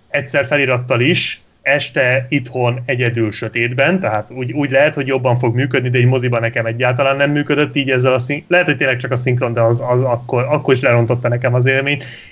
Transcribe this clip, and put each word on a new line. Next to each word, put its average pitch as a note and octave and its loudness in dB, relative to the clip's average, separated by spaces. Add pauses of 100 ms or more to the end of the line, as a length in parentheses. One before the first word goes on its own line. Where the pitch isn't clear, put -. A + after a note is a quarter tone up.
egyszer C#3+ -2
felirattal B2+ 0
is, - 0 (200)
este C3+ 0
itthon B2 0
egyedül A#2+ 0
sötétben, B2 0
tehát G#2+ -4
úgy, B2+ -6
úgy C#3+ -2
lehet, C#3+ 4
hogy C#3+ -4
jobban B2+ 0
fog A#2+ 0
működni, B2+ 0
de B2+ 0
egy B2 4
moziban B2 2
nekem A2+ -2
egyáltalán B2 0
nem C#3+ 2
működött, D3 0
így C#3 -2
ezzel B2+ 2
a B2+ 2
szink-, C#3+ -6
lehet, F3 4
hogy D3+ 0
tényleg C3 0
csak B2 -6
a B2+ -2
szinkron, B2 0
de A#2 0
az, A#2 2
az B2 2
akkor, B2 -2
akkor D3 2
is B2+ -2
lerontotta A#2+ 2
nekem A#2+ -2
az B2 2
élményt. C#3 0 (280)